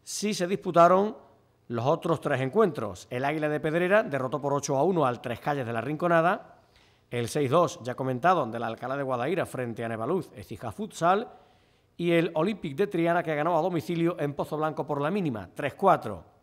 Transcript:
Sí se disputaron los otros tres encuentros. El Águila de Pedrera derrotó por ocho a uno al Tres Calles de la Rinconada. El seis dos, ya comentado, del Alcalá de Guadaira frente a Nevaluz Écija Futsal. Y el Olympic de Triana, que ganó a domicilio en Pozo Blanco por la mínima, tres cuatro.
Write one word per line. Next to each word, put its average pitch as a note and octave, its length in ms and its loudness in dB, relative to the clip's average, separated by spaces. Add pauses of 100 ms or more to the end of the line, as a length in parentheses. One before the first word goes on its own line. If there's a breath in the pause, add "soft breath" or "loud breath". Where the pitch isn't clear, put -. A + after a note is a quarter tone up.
Sí - 320 -4
se F3 140 -2
disputaron F#3 680 4 (500)
los A#2 180 -4
otros D#3+ 360 2
tres C#3+ 180 -2
encuentros. C3 720 0
El B2 160 -4
Águila D3+ 240 -2
de D3+ 100 -2
Pedrera F3+ 440 2
derrotó C#3 360 -2
por C#3+ 140 0
ocho C#3 240 0
a C#3 60 2
uno E3+ 220 2
al A#2+ 160 0
Tres A#2+ 200 -6
Calles C#3+ 240 -2
de A#2 80 -6
la A2+ 80 -2
Rinconada. E3 800 0 (500 soft breath)
El A#2+ 160 -2
seis C#3+ 240 0
dos, E3 320 2
ya B2 120 -6
comentado, C3+ 500 2
del A#2 180 -6
Alcalá A#2+ 320 -6
de C#3+ 80 -4
Guadaira C3 420 -2
frente A#2+ 380 -6
a A2+ 60 -4
Nevaluz A#2+ 440 -4
Écija G#2+ 380 -12
Futsal. G3 580 0 (680 loud breath)
Y E3+ 140 0
el E3+ 220 4
Olympic D#3+ 440 -2
de G3+ 100 2
Triana, E3+ 340 0
que D#3 140 -2
ganó D#3+ 220 2
a D#3 40 4
domicilio E3+ 560 0
en C#3+ 160 -4
Pozo D#3+ 220 -4
Blanco D3+ 320 -4
por C#3+ 140 -2
la D3 100 0
mínima, C3+ 420 -2
tres C#3+ 200 -4
cuatro. A#2 500 2 (200)